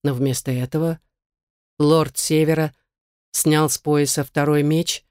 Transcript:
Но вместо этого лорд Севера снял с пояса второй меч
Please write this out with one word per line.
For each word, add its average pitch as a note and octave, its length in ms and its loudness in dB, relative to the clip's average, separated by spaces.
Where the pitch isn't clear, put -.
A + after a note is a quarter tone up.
Но C#3+ 100 -2
вместо C3 380 -2
этого D#3 480 -4
лорд D3+ 400 2
Севера D#3 560 0
снял D#3 380 2
с - 80 -4
пояса D3 460 0
второй D3 400 0
меч D#3+ 480 -2